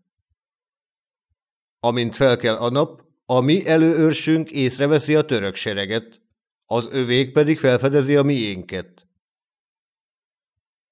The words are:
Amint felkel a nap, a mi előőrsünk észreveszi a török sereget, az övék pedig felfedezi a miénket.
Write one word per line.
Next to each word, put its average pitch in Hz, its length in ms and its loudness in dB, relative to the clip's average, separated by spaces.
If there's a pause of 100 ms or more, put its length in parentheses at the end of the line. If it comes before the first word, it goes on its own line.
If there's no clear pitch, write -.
(1800)
Amint 120 340 -2
felkel 120 420 0
a 120 140 -4
nap, 147 320 -2 (240)
a 127 140 2
mi 151 260 0
előőrsünk 160 840 2
észreveszi 139 640 0
a 151 100 2
török 104 300 -2
sereget, 104 680 -6 (420)
az 113 260 -4
övék 127 420 -2
pedig 151 260 2
felfedezi 135 580 2
a 143 60 4
miénket. 101 840 -6 (1900)